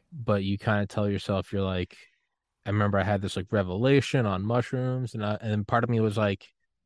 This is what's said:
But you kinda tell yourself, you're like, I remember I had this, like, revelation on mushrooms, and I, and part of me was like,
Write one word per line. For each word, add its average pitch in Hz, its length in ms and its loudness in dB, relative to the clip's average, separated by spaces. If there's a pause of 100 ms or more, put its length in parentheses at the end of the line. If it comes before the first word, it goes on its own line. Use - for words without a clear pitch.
(140)
But 110 300 0
you 98 140 0
kinda 104 300 0
tell 104 220 -2
yourself, 98 420 -2
you're 98 100 -2
like, 92 360 -4 (680)
I - 40 -6
remember 101 280 2
I 95 60 4
had 101 180 0
this, 101 140 -6
like, 92 160 -6
revelation 117 760 2
on 95 180 -2
mushrooms, 127 720 -2
and 110 120 -4
I, 104 160 -2
and 104 260 -2
part 120 160 4
of 117 60 -2
me 117 100 2
was 110 180 2
like, 101 360 0 (320)